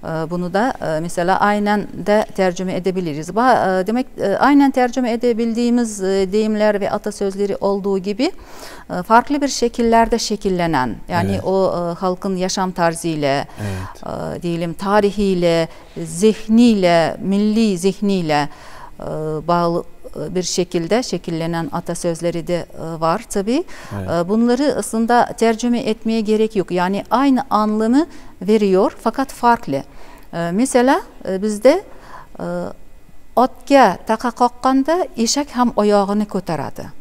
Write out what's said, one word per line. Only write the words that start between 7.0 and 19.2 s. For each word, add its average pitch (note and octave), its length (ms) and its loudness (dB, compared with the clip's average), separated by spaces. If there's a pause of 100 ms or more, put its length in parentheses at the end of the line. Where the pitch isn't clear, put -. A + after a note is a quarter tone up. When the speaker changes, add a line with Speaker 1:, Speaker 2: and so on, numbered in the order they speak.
Speaker 1:
olduğu G3 420 0
gibi, G#3 340 -2 (580)
e, F3+ 120 -4
farklı B3 400 4
bir C#4+ 60 0
şekillerde A3+ 680 2
şekillenen, E3+ 800 -2 (120)
yani F3+ 220 0
Speaker 2:
Evet. G3 140 -2
Speaker 1:
o, F#3+ 280 2 (180)
e, E3+ 40 -4
halkın F#3 420 -2
yaşam F#3 360 -2
tarzıyla, D#3 720 0 (160)
Speaker 2:
Evet. - 800 -8
Speaker 1:
e, - 40 -12
diyelim E3+ 320 -4
tarihiyle, F#3+ 920 2 (360)
zihniyle, F#3 1160 4
milli G#3 560 2
zihniyle, F3 680 0 (520)
e, - 40 -10 (440)